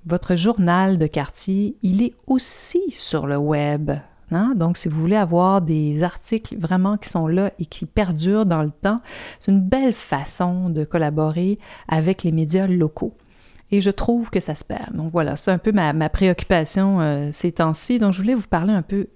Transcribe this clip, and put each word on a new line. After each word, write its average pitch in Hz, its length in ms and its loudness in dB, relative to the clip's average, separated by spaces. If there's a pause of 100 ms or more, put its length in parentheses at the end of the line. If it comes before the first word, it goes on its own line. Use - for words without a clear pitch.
votre 180 280 0
journal 185 600 2
de 156 80 2
quartier, 190 760 -2
il 190 180 2
est 240 140 0 (100)
aussi - 640 0
sur 143 380 -4
le 143 100 0
web, 147 540 0 (400)
hein ? 214 240 0
Donc, 175 220 0
si - 120 -4
vous 156 100 -2
voulez 175 160 2
avoir 185 460 4
des 151 400 0
articles 214 560 -4
vraiment 185 400 0
qui - 100 -8
sont 160 200 -2
là 190 320 0
et 160 60 -6
qui - 200 -12
perdurent 190 640 0
dans 160 160 2
le 147 80 -2
temps, 214 300 -2 (380)
c'est - 120 0
une 196 100 6
belle 254 320 2
façon 180 800 -2
de 151 140 -2
collaborer 156 720 0 (280)
avec 160 360 0
les 170 80 0
médias 160 340 0
locaux. 180 500 0 (540)
Et 202 100 2
je 196 120 2
trouve 233 400 -2
que 185 80 0
ça 156 160 -4
se - 80 -10
perd. - 320 -8
Donc 160 160 -4
voilà, 147 260 0
c'est - 140 0
un 175 80 2
peu 220 120 0
ma, 165 220 2
ma 156 160 0
préoccupation, 190 880 2
euh, 147 320 0
ces 175 200 -2
temps-ci. 165 480 0
Donc, 202 140 2
je 190 100 -4
voulais 247 100 2
vous 220 140 -2
parler 185 260 0
un 180 80 2
peu 196 340 -4